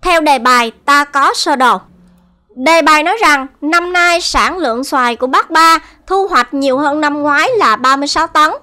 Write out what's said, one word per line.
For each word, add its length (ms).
Theo 180
đề 180
bài, 340
ta 200
có 300
sơ 220
đồ. 220
Đề 260
bài 200
nói 180
rằng 260
năm 320
nay 280
sản 380
lượng 260
xoài 320
của 100
bác 240
Ba 280
thu 220
hoạch 260
nhiều 240
hơn 220
năm 220
ngoái 340
là 200
ba 200
mươi 120
sáu 180
tấn 240